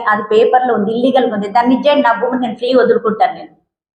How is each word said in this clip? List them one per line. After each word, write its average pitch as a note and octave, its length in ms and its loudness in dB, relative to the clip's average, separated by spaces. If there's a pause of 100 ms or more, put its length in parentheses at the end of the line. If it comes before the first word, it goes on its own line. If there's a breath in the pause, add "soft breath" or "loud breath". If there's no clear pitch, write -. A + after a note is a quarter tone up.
అది G#3 140 0
పేపర్లో A#3+ 520 2
ఉంది, G#3 180 -2
ఇల్లీగల్‌గా B3 420 0
ఉంది, G3+ 140 -4
దాన్ని A#3+ 260 2
ఇది C4+ 140 0
చేయండి, D4 140 4
నా A#3 100 2
భూమిని B3 300 -4
నేను A3+ 120 -6
ఫ్రీ B3 200 -2
వదులుకుంటాను A3 580 0
నేను, - 160 -16 (480)